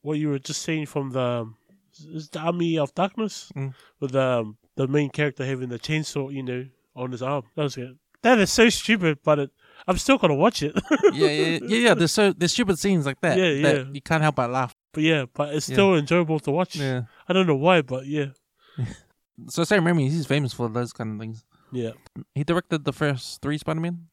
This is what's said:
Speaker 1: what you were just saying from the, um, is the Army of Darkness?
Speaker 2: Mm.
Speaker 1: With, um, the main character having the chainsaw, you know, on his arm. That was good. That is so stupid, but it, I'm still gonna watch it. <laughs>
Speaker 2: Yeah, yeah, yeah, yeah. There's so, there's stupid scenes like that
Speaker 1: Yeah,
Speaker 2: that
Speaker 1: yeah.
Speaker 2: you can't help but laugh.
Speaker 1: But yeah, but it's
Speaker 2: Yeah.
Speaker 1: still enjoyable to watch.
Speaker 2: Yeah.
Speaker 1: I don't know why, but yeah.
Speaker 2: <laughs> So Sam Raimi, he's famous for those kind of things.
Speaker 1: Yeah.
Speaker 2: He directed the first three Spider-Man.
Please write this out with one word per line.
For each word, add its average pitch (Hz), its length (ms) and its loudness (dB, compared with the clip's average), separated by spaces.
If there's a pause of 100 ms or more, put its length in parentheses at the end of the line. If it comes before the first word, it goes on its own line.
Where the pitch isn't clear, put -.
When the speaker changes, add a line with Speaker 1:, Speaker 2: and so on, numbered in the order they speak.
Speaker 1:
what 151 160 -4
you 151 100 0
were 139 100 -2
just - 240 -10
saying 156 240 -4
from 139 240 -6
the, 127 100 -2
um, 120 360 -4 (560)
is 156 160 -12
the 175 100 -10
Army 165 400 -2
of 143 160 -2
Darkness? 196 640 -4
Speaker 2:
Mm. 135 180 -8 (260)
Speaker 1:
With, 135 140 -6
um, 120 420 0 (200)
the 135 100 0
main 143 240 0
character 139 340 -4
having 127 260 -6
the 120 80 -8
chainsaw, 147 540 -6
you 135 100 -8
know, 127 240 -6 (280)
on 127 180 -8
his 120 100 -8
arm. 135 220 -4 (120)
That 156 80 -4
was 135 120 -4
good. 127 220 -14 (240)
That 233 160 6
is 196 140 4
so 240 160 6
stupid, 180 560 2
but 151 140 4
it, 139 120 -4 (360)
I'm 180 120 0
still 269 200 4
gonna 156 160 2
watch 147 280 2
it. 147 120 -4 (160)
<laughs> 339 220 6
Speaker 2:
Yeah, - 160 2
yeah, 156 340 0
yeah, 214 140 -2
yeah. 240 180 6
There's 165 180 2
so, 202 200 4
there's 175 200 0
stupid 196 260 0
scenes 180 280 2
like 135 160 -4
that 175 160 2
Speaker 1:
Yeah, 151 240 2
Speaker 2:
that 151 140 4
Speaker 1:
yeah. 131 160 -2
Speaker 2:
you 139 100 -10
can't 160 200 0
help 151 140 4
but 123 140 0
laugh. 127 240 -2 (180)
Speaker 1:
But 151 100 -4
yeah, 156 300 2
but 147 220 -4
it's 151 140 -2
Speaker 2:
Yeah. 131 80 -6
Speaker 1:
still 196 200 6
enjoyable 156 440 2
to 147 100 -4
watch. 170 260 -2
Speaker 2:
Yeah. 131 260 -2 (260)
Speaker 1:
I 180 40 -2
don't 185 140 4
know 147 100 4
why, 165 260 4
but 131 240 -8
yeah. 143 200 -4 (500)
Speaker 2:
<laughs> 127 80 -4 (640)
So 165 160 -4
Sam 190 200 2
Raimi, 160 260 2
he's 156 160 -2
famous 139 260 -2
for 120 160 -4
those 117 240 -4
kind 110 200 -8
of 104 80 -10
things. 110 240 -12 (260)
Speaker 1:
Yeah. 117 220 -6 (420)
Speaker 2:
He 143 100 -2
directed 165 400 -2
the 139 80 -2
first 143 480 -4
three 147 160 -4
Spider-Man. 165 560 -6